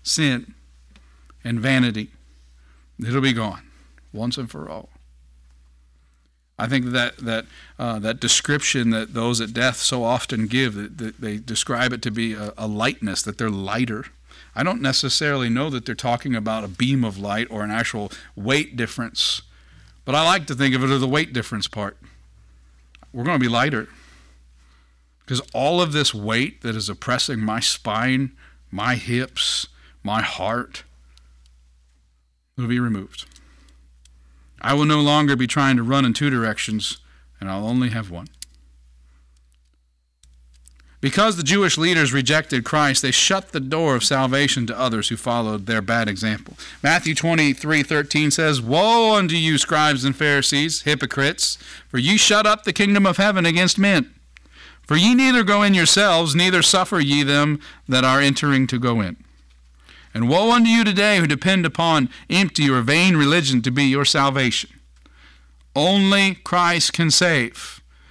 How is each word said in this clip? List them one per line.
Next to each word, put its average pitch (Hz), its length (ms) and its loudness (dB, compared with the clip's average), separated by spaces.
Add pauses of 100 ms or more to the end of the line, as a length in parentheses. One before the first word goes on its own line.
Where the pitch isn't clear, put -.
sin 131 520 -2 (920)
and 117 160 -4
vanity. 120 520 0 (880)
It'll 120 220 -2
be 131 120 2
gone 110 300 -6 (500)
once 117 240 -6
and 120 120 -10
for 73 200 -14
all. - 200 -16 (1700)
I 110 100 -4
think 123 240 -2
that, 123 260 -2
that, 113 300 -6 (300)
uh, 117 220 -6
that 113 200 -4
description 127 720 0
that 110 240 -4
those 117 260 -2
at 110 100 -8
death 120 260 -2
so 123 260 -4
often 117 440 -2
give, 123 280 -2
that, 104 240 -12
that 110 200 -12
they 107 180 -8
describe 117 540 -4
it 117 120 -8
to 120 80 -6
be 113 220 -4
a, 107 220 -10
a 110 120 -8
lightness, 107 560 -4
that 104 140 -10
they're 117 120 -4
lighter. 107 580 -6 (480)
I 113 80 -4
don't 185 180 -4
necessarily 135 680 -2
know 131 220 -2
that 123 140 -8
they're 120 100 -8
talking 120 400 -4
about 110 280 -4
a 101 40 -10
beam 123 360 -2
of 101 140 -6
light 104 320 -4
or 107 140 -8
an 104 80 -6
actual 110 400 -4 (240)
weight 131 420 -2
difference, - 640 -4 (640)
but 131 80 -4
I 156 100 2
like 170 240 2
to 143 80 -6
think 131 200 2
of 127 80 0
it 135 80 2
as 135 100 2
the 135 60 0
weight 147 260 -2
difference 110 340 -6
part. 104 300 -8 (1120)
We're 120 120 -8
gonna 156 160 0
be 123 80 0
lighter, 120 420 -2 (1400)
'cause 127 160 -4 (120)
all 147 280 0
of 160 120 -2
this 147 200 0
weight 110 480 -4
that 113 140 -6
is 104 140 -6
oppressing 123 500 -4
my 107 200 -4
spine, 127 720 -2 (360)
my 113 280 -2
hips, - 720 -4 (360)
my 107 180 -2
heart, 110 600 -6 (1700)
will 123 120 -6
be 123 120 0
removed. 110 460 -6 (1400)
I 135 140 0
will 151 100 2
no 151 160 4
longer 147 340 4
be 123 120 0
trying 135 300 2
to 117 60 0
run 135 220 2
in 117 80 2
two 143 160 -2
directions, 110 720 -2 (400)
and 95 100 -10
I'll 98 180 -6
only 123 220 0
have 107 220 -8
one. 87 160 -14 (2750)
Because 196 340 2
the 170 60 -4
Jewish 175 380 2
leaders 160 340 2
rejected 139 500 0
Christ, 143 380 0
they 135 80 -2
shut 190 440 0
the 151 60 -4
door 143 360 0
of 117 80 -2
salvation 135 640 0
to 117 120 -6
others 113 300 -2
who 113 80 -4
followed 110 480 -4
their 110 160 -2
bad 113 260 0
example. 104 480 -6 (280)
Matthew 160 320 2
twenty-three 151 640 2
thirteen 147 480 0
says, 151 320 2
"Woe 214 540 4
unto 175 200 2
you, 160 220 2
scribes 151 480 2
and 139 100 0
Pharisees, 147 680 0
hypocrites, 147 760 -2 (320)
for 131 80 -4
you 165 220 4
shut 208 260 4
up 214 200 0
the - 60 -2
kingdom 202 360 2
of 175 100 0
heaven 190 300 2
against 175 320 2
men. 190 340 2 (720)
For 147 100 0
ye 208 200 6
neither 254 280 4
go 208 200 2
in 202 100 4
yourselves, 170 640 4
neither 180 260 4
suffer 185 380 2
ye 143 240 2
them 147 360 2 (300)
that 127 160 2
are 131 160 4
entering 139 460 2
to 131 100 -2
go 117 240 0
in." 90 160 -4 (960)
And 117 160 0
woe 196 220 4
unto 233 180 6
you 226 140 4
today 208 340 2
who 170 80 2
depend 170 400 0
upon 160 440 2 (200)
empty 165 400 2
or 127 120 4
vain 165 340 4
religion 143 480 2
to 127 80 -2
be 139 140 2
your 139 200 2
salvation. 135 640 0 (1080)
Only 196 600 2
Christ 175 580 0
can 165 160 0
save. 147 720 -2 (300)